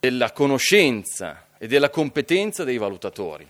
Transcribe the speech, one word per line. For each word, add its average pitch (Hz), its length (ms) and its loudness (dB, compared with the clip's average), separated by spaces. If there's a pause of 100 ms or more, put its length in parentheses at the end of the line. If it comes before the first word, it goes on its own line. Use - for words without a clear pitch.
della 123 320 0
conoscenza 131 1120 0 (160)
e 110 60 -10
della 139 220 4
competenza 165 720 -2
dei 127 120 -2
valutatori. 92 720 -6